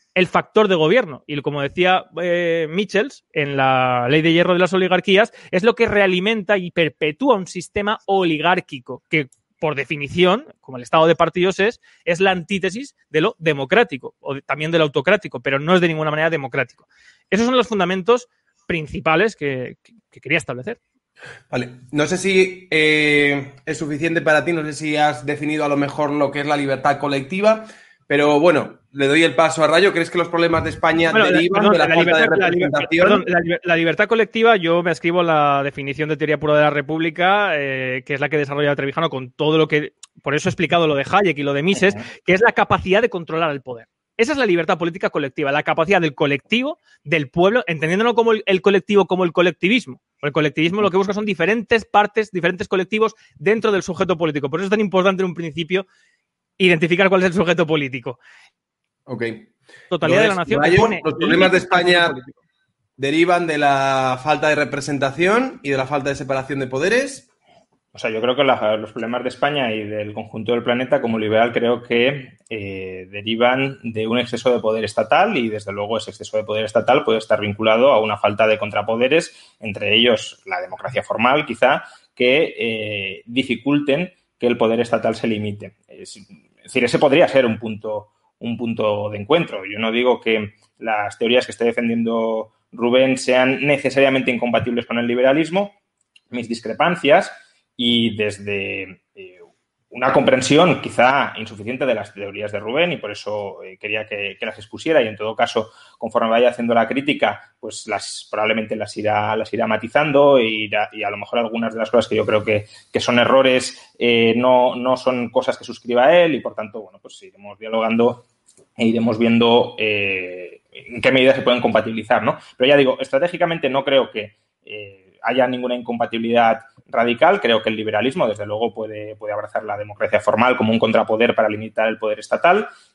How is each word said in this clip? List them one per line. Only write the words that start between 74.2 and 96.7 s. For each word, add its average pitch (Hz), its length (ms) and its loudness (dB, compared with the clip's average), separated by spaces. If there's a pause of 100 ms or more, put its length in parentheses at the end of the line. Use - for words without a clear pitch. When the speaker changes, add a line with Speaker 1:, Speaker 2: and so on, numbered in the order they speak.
Speaker 3:
de 117 80 0
poder 110 240 -2
estatal 156 520 0
y, 117 120 -2
desde 101 240 -8
luego, 101 240 -4
ese 104 140 -8
exceso 104 260 -10
de 107 80 -2
poder 107 200 -4
estatal 117 380 2
puede 113 160 0
estar 107 220 -2
vinculado 110 500 2
a 113 100 4
una 107 180 -2
falta 101 280 0
de 107 120 2
contrapoderes, 113 1000 -2
entre 104 380 -4
ellos 117 480 2
la 92 160 -6
democracia 92 420 -8
formal, 131 440 0
quizá, 123 380 0 (300)
que, 127 440 2
eh, 107 680 -6
dificulten 135 840 -2 (260)
que 120 80 -2
el 120 120 0
poder 113 220 0
estatal 117 360 -2
se - 100 -6
limite. 104 500 -6 (120)
Es, - 280 -20
es - 460 -20
decir, 120 220 -2
ese - 140 2
podría 147 280 6
ser 131 200 4
un 110 120 -2
punto, 107 520 -10 (300)
un 117 180 -6
punto 110 500 -2
de 104 100 -10
encuentro. 110 460 -2
Yo 101 140 -12
no 110 120 -2
digo 120 300 2
que 107 320 -2 (260)
las 107 400 -4
teorías 120 280 2
que 110 60 -12
esté 117 120 -4
defendiendo 113 880 -2 (180)
Rubén 123 460 2
sean 131 500 2
necesariamente 131 640 2
incompatibles 117 540 -2
con 117 140 -4
el 120 80 -2
liberalismo. 160 720 0 (480)
Mis 120 180 -8
discrepancias 139 840 0 (420)